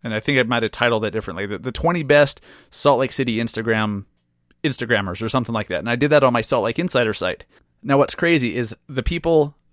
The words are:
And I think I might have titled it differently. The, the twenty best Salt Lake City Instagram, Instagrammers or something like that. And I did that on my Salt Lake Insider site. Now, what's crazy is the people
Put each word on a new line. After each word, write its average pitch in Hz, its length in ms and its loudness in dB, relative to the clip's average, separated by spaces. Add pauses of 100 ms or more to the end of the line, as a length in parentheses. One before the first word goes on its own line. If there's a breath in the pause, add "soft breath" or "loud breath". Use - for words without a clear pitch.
And 110 120 -8
I 107 80 -2
think 139 180 0
I 127 40 4
might 117 200 0
have 107 80 -2
titled 117 320 0
it 107 80 -4
differently. 101 340 -6
The, 101 120 -8
the 123 160 -10
twenty 170 300 -2
best 143 360 4 (320 loud breath)
Salt 139 280 2
Lake 131 120 -2
City 123 260 -2
Instagram, 110 680 -2 (580)
Instagrammers 110 580 -2
or 113 80 -2
something 120 260 -2
like 107 140 -4
that. 90 100 -2
And 98 100 -8
I 120 60 0
did 139 160 0
that 147 120 6
on 127 100 4
my 117 80 2
Salt 120 240 0
Lake 117 140 -2
Insider 123 340 0
site. - 320 -4 (360 soft breath)
Now, 139 160 2
what's - 180 2
crazy 131 420 2
is 113 180 -4 (120)
the 127 160 -6
people 160 520 2 (180)